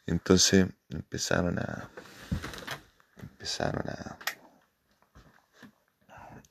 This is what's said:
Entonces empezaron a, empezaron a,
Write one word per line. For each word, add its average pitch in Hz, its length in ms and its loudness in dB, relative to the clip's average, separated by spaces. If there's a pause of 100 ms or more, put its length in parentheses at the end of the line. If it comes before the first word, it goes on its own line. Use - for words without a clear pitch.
Entonces 92 640 6 (220)
empezaron - 680 0
a, - 320 -6 (1300)
empezaron - 680 -4
a, - 280 -10 (2250)